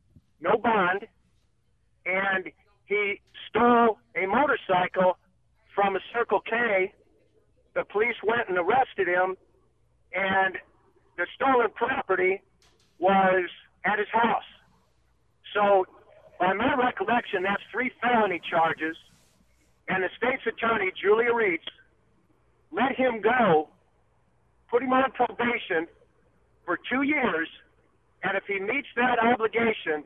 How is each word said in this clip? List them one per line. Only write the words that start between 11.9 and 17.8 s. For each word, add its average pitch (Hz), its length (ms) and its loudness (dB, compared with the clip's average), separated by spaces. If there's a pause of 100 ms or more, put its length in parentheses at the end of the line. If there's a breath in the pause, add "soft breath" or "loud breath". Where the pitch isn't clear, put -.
was 185 500 2 (360)
at 202 120 0
his 208 140 -4
house. 226 320 0 (1120)
So, 202 320 4 (540)
by 180 140 2
my 247 220 0
recollection, 233 680 -2
that's 196 180 -2 (100)
three 247 200 -4 (100)